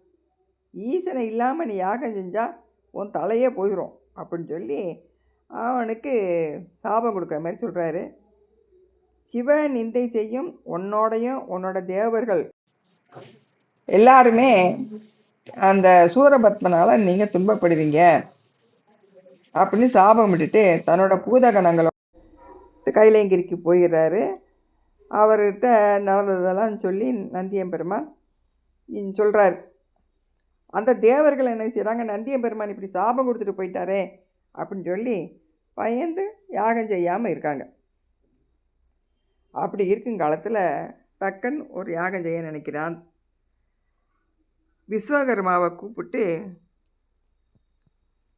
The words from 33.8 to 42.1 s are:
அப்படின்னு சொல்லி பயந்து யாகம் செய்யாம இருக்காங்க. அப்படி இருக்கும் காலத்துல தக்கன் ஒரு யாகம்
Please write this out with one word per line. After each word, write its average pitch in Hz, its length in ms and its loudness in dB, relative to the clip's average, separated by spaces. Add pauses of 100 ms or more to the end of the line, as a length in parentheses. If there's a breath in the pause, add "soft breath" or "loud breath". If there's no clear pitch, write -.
அப்படின்னு 175 300 -10
சொல்லி 190 580 -8 (320)
பயந்து 330 640 -6 (100)
யாகம் 226 400 -4
செய்யாம 185 380 -2
இருக்காங்க. 147 460 -8 (1800)
அப்படி 185 360 -4
இருக்கும் 220 320 -4
காலத்துல 165 720 -4 (300)
தக்கன் 196 500 -8
ஒரு 185 220 -12
யாகம் 180 300 -6